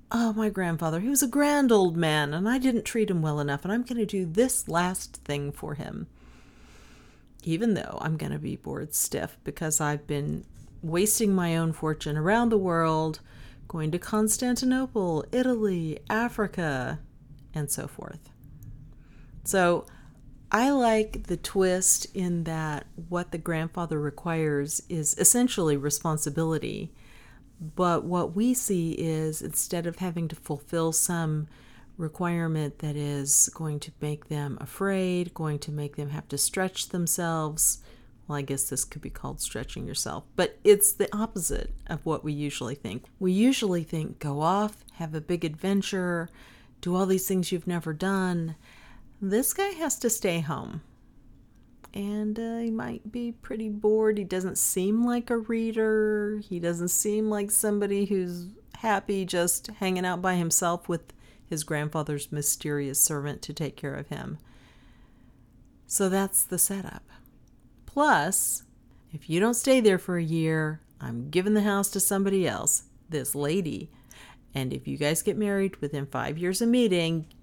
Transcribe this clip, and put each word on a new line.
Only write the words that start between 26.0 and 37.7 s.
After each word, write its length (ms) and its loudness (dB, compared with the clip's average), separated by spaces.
But 420 0
what 320 -2
we 180 2
see 380 0
is, 500 -2
instead 460 -4
of 100 -6
having 300 -4
to 80 -6
fulfill 560 -2
some 560 0
requirement 840 -2
that 180 -4
is 560 2
going 260 -4
to 220 -10
make 260 -4
them 320 -4
afraid, 760 0
going 260 -2
to 120 -8
make 240 -4
them 140 -6
have 180 -6
to 100 -4
stretch 520 -2
themselves, 920 0